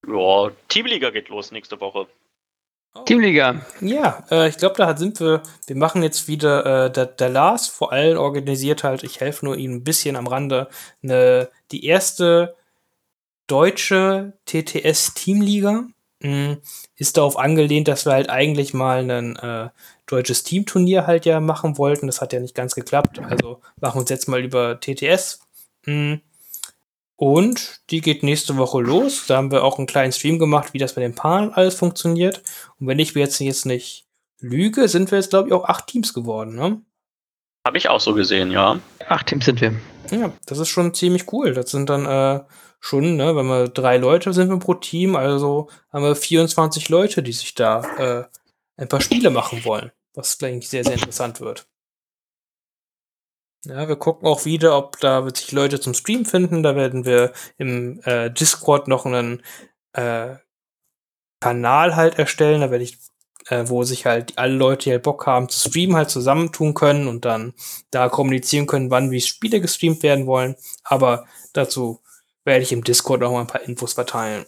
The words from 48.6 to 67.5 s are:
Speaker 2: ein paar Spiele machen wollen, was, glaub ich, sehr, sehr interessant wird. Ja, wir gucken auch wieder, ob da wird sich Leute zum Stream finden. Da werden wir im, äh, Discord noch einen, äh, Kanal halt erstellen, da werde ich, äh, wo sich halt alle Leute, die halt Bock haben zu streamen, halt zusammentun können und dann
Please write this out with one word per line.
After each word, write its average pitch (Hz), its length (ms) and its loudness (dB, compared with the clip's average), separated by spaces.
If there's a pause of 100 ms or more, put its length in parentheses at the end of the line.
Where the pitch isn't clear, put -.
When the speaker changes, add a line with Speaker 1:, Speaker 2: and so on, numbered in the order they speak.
Speaker 2:
ein 131 140 -10
paar 139 100 0
Spiele 233 300 2
machen 117 340 -2
wollen, 110 300 -4 (200)
was, - 240 -6
glaub 135 140 -6
ich, 123 160 -10
sehr, 127 160 -4
sehr 127 120 0
interessant 117 440 -6
wird. - 260 -12 (2000)
Ja, 143 220 -8
wir 151 80 0
gucken 165 320 -2
auch 151 160 2
wieder, 156 340 4
ob 139 220 -4
da 131 240 2
wird 131 140 -6
sich - 160 -10
Leute 139 260 0
zum 123 140 -6
Stream 226 320 -2
finden. 170 380 0
Da 143 120 4
werden 127 300 -2
wir 123 260 4 (260)
im, 123 460 -6
äh, 117 260 0
Discord 143 600 0
noch 131 160 0
einen, 120 360 -4 (520)
äh, 120 420 -4 (1040)
Kanal 127 560 2
halt 165 240 4
erstellen, 151 400 2
da 135 120 0
werde 123 120 -2
ich, 120 140 -12 (500)
äh, 120 200 -2
wo 123 160 0
sich 123 220 -4
halt 120 320 0
alle 131 180 0
Leute, 135 280 2
die 135 80 0
halt 123 120 0
Bock - 220 -2
haben 131 220 2
zu - 220 -4
streamen, 180 260 2
halt 156 140 4
zusammentun 151 640 0
können 143 340 4
und 120 160 -6
dann 113 300 -4 (380)